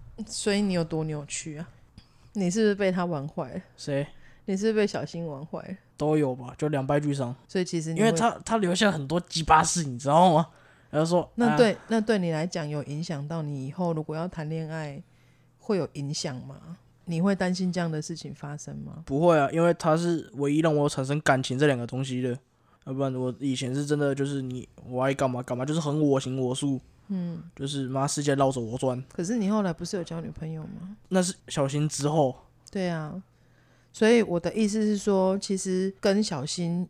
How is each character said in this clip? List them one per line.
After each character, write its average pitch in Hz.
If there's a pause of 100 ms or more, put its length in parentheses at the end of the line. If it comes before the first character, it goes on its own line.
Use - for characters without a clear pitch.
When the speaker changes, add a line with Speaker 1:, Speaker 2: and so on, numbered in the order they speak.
(260)
Speaker 1:
所 -
以 202
你 196
有 175
多 156
扭 151
曲 151
啊？ 170 (640)
你 190
是 208
不 214
是 202
被 196
他 180
玩 147
坏 147
了？ 185 (160)
Speaker 2:
谁？ 143 (380)
Speaker 1:
你 190
是 214
不 214
是 214
被 202
小 151
新 170
玩 143
坏 170
了？ 185 (180)
Speaker 2:
都 151
有 135
吧， 123
就 151
两 139
败 143
俱 147
伤。 135 (120)
Speaker 1:
所 190
以 180
其 175
实 160
你 165
会 208
Speaker 2:
因 -
为 165
他， 226 (120)
他 226
留 185
下 202
很 151
多 160
鸡 160
巴 160
事， 165
你 127
知 139
道 170
吗？ 156 (420)
然 147
后 165
说， 170
Speaker 1:
那 240
对， 220
Speaker 2:
啊。 - (100)
Speaker 1:
那 226
对 220
你 175
来 160
讲 170
有 147
影 147
响 147
到 160
你 143
以 143
后 175
如 156
果 151
要 165
谈 156
恋 160
爱 151 (600)
会 208
有 151
影 143
响 151 (120)
吗？ 156 (280)
你 165
会 196
担 185
心 180
这 180
样 165
的 156
事 156
情 -
发 143
生 143
吗？ 147
Speaker 2:
不 143
会 165
啊， 139
因 165
为 170
他 160
是 170
唯 143
一 151
让 160
我 143
产 139
生 143
感 135
情 127
这 143
两 139
个 120
东 127
西 127
的， 127 (480)
要 135
不 135
然 135
我 127
以 135
前 127
是 143
真 147
的 143
就 139
是 139
你， 127 (160)
我 127
爱 135
干 139
嘛 123
干 123
嘛， 127
就 151
是 160
很 147
我 139
行 131
我 127
素。 135 (280)
Speaker 1:
嗯。 175 (140)
Speaker 2:
就 139
是 139
妈 135
世 143
界 139
绕 139
着 131
我 113
转。 131
Speaker 1:
可 180
是 196
你 202
后 214
来 185
不 170
是 175
有 175
交 165
女 156
朋 160
友 160
吗？ 185 (140)
Speaker 2:
那 185
是 180 (120)
小 139
新 147
之 143
后。 147 (360)
Speaker 1:
对 185
啊， 165 (720)
所 -
以 233
我 170
的 170
意 220
思 214
是 208
说， 190
其 196
实 190
跟 202
小 151
新 170